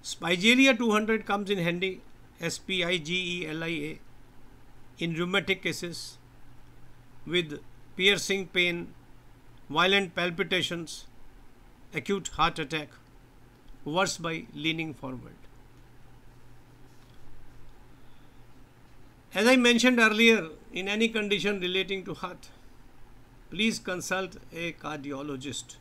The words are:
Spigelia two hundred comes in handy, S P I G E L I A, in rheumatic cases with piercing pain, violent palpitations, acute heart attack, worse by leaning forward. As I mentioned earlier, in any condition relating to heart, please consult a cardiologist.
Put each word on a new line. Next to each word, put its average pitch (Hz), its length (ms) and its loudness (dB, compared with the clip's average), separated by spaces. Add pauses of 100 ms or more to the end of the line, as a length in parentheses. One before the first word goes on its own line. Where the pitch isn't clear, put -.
Spigelia 226 720 6
two 233 140 2
hundred 214 360 2
comes 202 240 -2
in 196 80 0
handy, 175 420 -2 (400)
S 165 160 -4
P 185 260 -2
I 180 140 0
G 175 460 -4
E 156 40 -6
L 156 160 -6
I 165 60 -6
A, 156 320 -6 (1000)
in 170 160 -2
rheumatic 175 480 0
cases 170 540 -6 (1080)
with 156 340 -2 (340)
piercing 190 520 2
pain, 175 480 0 (720)
violent 180 480 2
palpitations, 175 880 -2 (920)
acute 185 340 -2
heart 160 300 0
attack, 151 300 -4 (960)
worse 175 320 0
by 165 380 -8
leaning 160 400 -4
forward. 127 400 -12 (4000)
As 202 120 4
I 262 100 10
mentioned 240 440 8
earlier, 220 480 8 (240)
in 185 160 -6
any 220 200 2
condition 202 520 0
relating 185 460 -2
to 170 80 -6
heart, 180 340 -10 (1000)
please 214 280 2
consult 185 580 -4 (180)
a 165 180 -6
cardiologist. 143 1080 -8